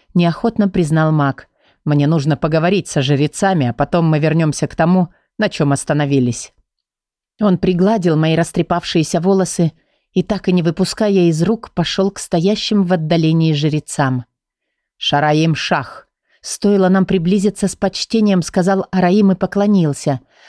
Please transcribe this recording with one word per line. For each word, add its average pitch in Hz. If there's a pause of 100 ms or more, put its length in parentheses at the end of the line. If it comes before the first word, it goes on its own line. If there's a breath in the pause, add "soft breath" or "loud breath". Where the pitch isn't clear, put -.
(140)
неохотно 196
признал 160
маг. 143 (360)
«Мне 147
нужно 151
поговорить 165
со 147
жрецами, 147
а 117
потом 165
мы 156
вернёмся 156
к -
тому, 175 (300 soft breath)
на 214
чём 143
остановились». 139 (880)
Он 202
пригладил 180
мои 160
растрепавшиеся 175
волосы 185 (420)
и, 185
так 196
и 180
не 180
выпуская 180
из 165
рук, 220
пошёл 190
к 196
стоящим 196
в 175
отдалении 160
жрецам. 143 (720)
«Шараим 151
Шах!» - (320)
Стоило 196
нам 185
приблизиться, 190
с -
почтением 202
сказал 190
Араим 185
и -
поклонился. 185 (280 loud breath)